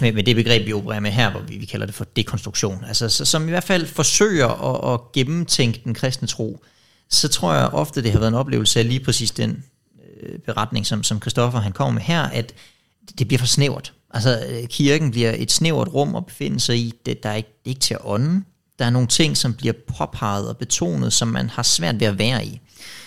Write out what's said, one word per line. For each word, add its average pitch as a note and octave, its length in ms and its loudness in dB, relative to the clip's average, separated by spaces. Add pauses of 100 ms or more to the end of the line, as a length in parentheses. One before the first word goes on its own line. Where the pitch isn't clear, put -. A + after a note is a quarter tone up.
med, A#2 120 4
med G#2+ 100 0
det A#2 140 4
begreb, A2+ 300 4
vi G#2+ 60 -4
opererer G#2 280 -4
med G#2 100 -2
her, G#2+ 200 2
hvor G2 100 -6
vi, - 160 -10
vi G#2+ 100 -10
kalder G#2+ 200 -6
det G#2 80 -8
for - 100 -10 (120)
dekonstruktion, G#2 720 -2
altså, G#2+ 220 -2
så, - 160 0
som D#3 220 0
i E3 40 -2
hvert F3 140 -2
fald F3 220 0
forsøger D#3+ 600 2
at, B2+ 460 -2
at - 180 -6
gennemtænke C#3 720 0
den A#2 100 -2
kristne B2+ 340 -2
tro, G#2+ 360 -6 (460)
så - 180 4
tror E3 260 2
jeg C3 120 4
ofte, D3 360 -2
det A2+ 100 2
har G#2 60 6
været A2+ 100 2
en A2+ 60 2
oplevelse B2 460 2
af A#2 80 4
lige B2+ 120 0
præcis A#2+ 300 0
den, A2+ 340 -2 (580)
øh, - 160 -12
beretning, A2 480 -4
som, G#2+ 160 -2
som G#2+ 180 -2
Christoffer, A#2+ 400 0
han G2 120 0
kommer C#3 200 0
med A2 100 -2
her, E3+ 200 0
at - 320 -4 (640)
det A2 100 0
bliver B2+ 100 4
for B2 80 0
snævert. - 460 0 (180)
Altså, A#2+ 400 0
øh, A#2+ 180 -8
kirken D3 420 2
bliver A2+ 280 2
et A#2 140 0
snævert C3+ 420 2
rum C#3+ 200 2
at - 120 -6
befinde C#3 340 -4
sig A#2+ 180 2
i. A#2 140 -2 (140)
Det, A#2+ 160 -4
der A2 60 -4
er G#2 60 -2
ikke, A2 140 -6 (160)
det B2+ 60 -6
er - 0 -
ikke C3 100 -6
til - 140 0
at - 100 -8
ånde. C#3+ 380 0 (360)
Der C3 60 -2
er A#2 60 2
nogle B2 180 2
ting, D3+ 280 4
som B2 180 0
bliver A#2+ 200 -2 (240)
påpeget G#2 500 -4
og A#2 80 -6
betonet, C#3+ 560 -2
som A#2 160 2
man B2+ 200 -2
har A#2 140 -6
svært D#3 380 0
ved A2+ 60 4
at G2 120 0
være A2 280 0
i. G#2+ 140 -12 (460)